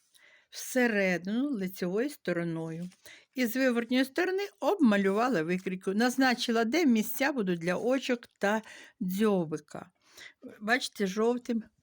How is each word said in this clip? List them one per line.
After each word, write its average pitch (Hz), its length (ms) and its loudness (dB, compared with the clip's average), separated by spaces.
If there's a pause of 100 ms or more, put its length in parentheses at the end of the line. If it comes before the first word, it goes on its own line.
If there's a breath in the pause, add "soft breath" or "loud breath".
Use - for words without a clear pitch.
(520 soft breath)
всередину 214 1000 0
лицевою 190 600 -2
стороною. 170 800 -6 (440 loud breath)
І 254 120 0
з 220 100 -4
виворотньої 247 480 2
сторони 370 440 -2 (120)
обмалювала 220 840 2
викрійку. 185 520 -4
Назначила, 240 680 2
де 302 220 2
місця 240 460 2
будуть 185 280 -2
для 180 160 0
очок 247 500 -2 (120)
та 214 240 0 (380 loud breath)
дзьобика. 185 920 -2 (680 loud breath)
Бачите, 214 460 -2
жовтим 226 560 0 (200)